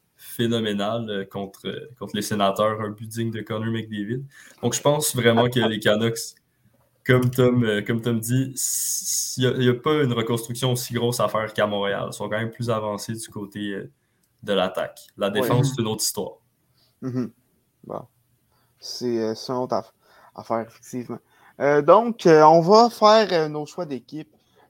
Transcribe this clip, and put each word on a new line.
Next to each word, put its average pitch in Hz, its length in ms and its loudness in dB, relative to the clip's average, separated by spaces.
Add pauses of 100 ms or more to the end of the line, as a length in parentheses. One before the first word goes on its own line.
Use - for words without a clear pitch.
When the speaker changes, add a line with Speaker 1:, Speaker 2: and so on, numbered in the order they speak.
(180)
Speaker 1:
phénoménal, 110 920 -2
euh, 98 160 -6
contre, 98 420 -10
euh, - 220 -10 (100)
contre 101 160 -12
les 208 60 -2
Sénateurs, 107 600 0
un 104 80 -6
but 107 180 -14
digne 113 240 -6
de 107 100 -8
Connor 110 300 -6
McDavid. 107 520 -6 (380)
Donc, 120 120 -2
je - 80 -6
pense 147 340 0
vraiment 117 340 4
que 123 100 -2
les 110 200 -2
Canucks 113 560 -2 (680)
comme 127 240 4
Tom, 123 340 4
euh, 104 180 2
comme 113 200 -4
Tom 117 180 -2
dit, 127 360 -2
s-, - 800 -6
s-, - 20 -8
y 127 100 0
a, 123 40 2
y 123 180 2
a 120 40 2
pas 151 300 0
une 120 100 0
reconstruction 117 580 -4
aussi 120 220 -4
grosse 117 260 -2
à 104 80 2
faire 107 260 -4
qu'à 107 140 0
Montréal. 101 400 -2
Ils - 60 -10
sont 104 160 -10
quand 107 80 -4
même 117 140 -6
plus 117 180 -6
avancés 107 440 -4
du 110 160 -12
côté, 104 420 -10
euh, 98 200 -10 (520)
de 104 100 -4
l'attaque. 92 460 -2 (180)
La 101 100 -2
Speaker 2:
Ouais. 101 140 0
Speaker 1:
défense, 127 340 2
c'est 120 60 -4
une 110 60 0
autre 107 160 -4
histoire. - 340 -6 (640)
Speaker 2:
Mhm. 123 300 -4 (540)
Bon. - 160 -10 (760)
C'est, 120 400 -6
euh, 110 160 -2
c'est - 160 -12
une 127 80 -4
autre 127 160 -4
aff-, - 180 -6 (420)
affaire, 113 320 -4
effectivement. 120 520 -12 (400)
Euh, 147 220 4
donc, 214 440 4
euh, 156 180 10
on 160 180 10
va 214 280 8
faire, 214 420 4
euh, 160 160 2
nos 151 180 -8
choix 180 200 -10
d'équipe, 143 440 -12 (400)